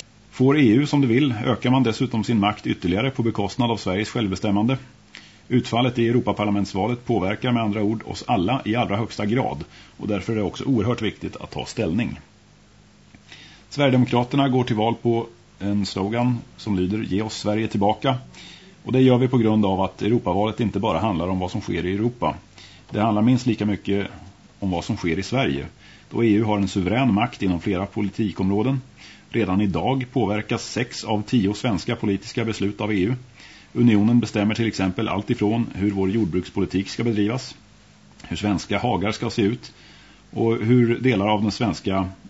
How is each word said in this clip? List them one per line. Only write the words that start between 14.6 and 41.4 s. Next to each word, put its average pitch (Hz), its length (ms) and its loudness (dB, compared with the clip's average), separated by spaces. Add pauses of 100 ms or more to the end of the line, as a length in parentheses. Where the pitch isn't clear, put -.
till 120 120 -2
val 113 260 2
på 117 240 0 (320)
en 101 280 -2
slogan 117 520 -2 (180)
som 101 200 -4
lyder: 92 220 0
"Ge 104 240 -2
oss 110 120 -6
Sverige 104 340 -2
tillbaka." 107 480 0 (680)
Och 113 80 -6
det 131 80 4
gör 127 180 8
vi 127 100 2
på 127 100 2
grund 110 280 4
av 95 140 0
att 95 220 -2
Europavalet 104 580 0
inte 98 200 -2
bara 98 180 0
handlar 90 300 -2
om 92 100 -2
vad 90 120 -4
som 107 100 -6
sker 87 260 -4
i 92 80 -2
Europa. 104 400 -2 (560)
Det 104 100 -4
handlar 107 220 2
minst 123 240 4
lika 107 200 0
mycket 98 400 -2 (520)
om 98 120 -2
vad 85 140 -2
som 110 120 -4
sker 85 220 -2
i 95 40 -4
Sverige, 92 440 -2 (440)
då 117 140 -2
E 113 40 4
U 104 160 4
har 104 140 0
en 98 100 0
suverän 104 460 0
makt 117 280 0
inom 90 180 0
flera 95 260 -2
politikområden. 104 920 -2 (500)
Redan 98 300 0
idag 107 520 0
påverkas 107 520 -2
sex - 400 -6
av 104 180 0
tio 104 320 0
svenska 113 420 -4
politiska 107 480 -4
beslut 101 360 -4
av 107 120 -2
E 98 80 0
U. 110 140 2 (600)
Unionen 117 440 6
bestämmer 107 340 0
till 113 140 0
exempel 98 400 -2
allt 98 220 -4
ifrån 113 440 0
hur 101 160 0
vår 95 200 0
jordbrukspolitik 95 800 -2
ska - 160 -6
bedrivas, 110 520 -2 (680)
hur 85 140 -8
svenska 98 420 -2
hagar 107 340 -2
ska 113 180 -6
se 117 120 0
ut 113 300 -2 (580)
och 113 260 0
hur 117 420 4
delar 107 300 2
av 107 140 2